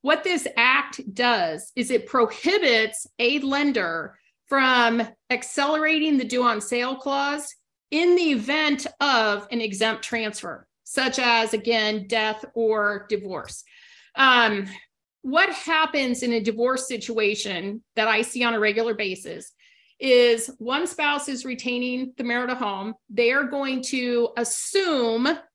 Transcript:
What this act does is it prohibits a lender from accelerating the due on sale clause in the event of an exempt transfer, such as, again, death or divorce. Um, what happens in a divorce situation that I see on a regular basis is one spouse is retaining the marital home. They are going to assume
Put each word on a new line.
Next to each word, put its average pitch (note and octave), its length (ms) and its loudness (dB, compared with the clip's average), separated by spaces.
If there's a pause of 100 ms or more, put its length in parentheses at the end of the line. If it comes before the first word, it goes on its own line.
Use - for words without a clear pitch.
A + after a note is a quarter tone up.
What D4+ 240 0
this F4+ 200 -2 (120)
act B3+ 440 2 (120)
does G3+ 640 0
is B3 140 -2
it A#3+ 160 0
prohibits A#3+ 1000 0 (120)
a B3+ 200 2
lender C4+ 800 -2 (280)
from B3 540 4 (280)
accelerating D4+ 880 2
the B3 80 2
due B3 180 0
on A3+ 160 2
sale B3 380 -2
clause C#4 560 -4 (360)
in F4 280 4
the E4 140 2
event C#4+ 540 0 (140)
of A3 500 2
an A#3 120 -2
exempt A3 420 -2
transfer, G#3+ 640 -8 (160)
such C4 360 -2
as, A#3 340 2
again, G#3+ 540 0
death G#3+ 360 -2 (100)
or G#3 540 0
divorce. G3 560 -6 (520)
Um, A#3 520 4 (540)
what E4 280 2
happens D#4 720 0
in A#3+ 120 0
a A3+ 80 0
divorce A#3+ 460 -2
situation G#3 960 -4 (140)
that A3 140 2
I A3 140 4
see A#3+ 200 -4
on A#3 100 2
a A3 60 0
regular A3 340 0
basis G3 600 -8 (440)
is A#3+ 640 4
one C4+ 260 -2
spouse D4 440 -2
is B3+ 160 -6
retaining B3 720 -4
the B3+ 60 -6
marital B3 320 -2
home. G#3 380 -6 (160)
They A#3 220 2
are C#4 140 2
going C4+ 380 -4
to A#3+ 540 0
assume B3 920 0 (280)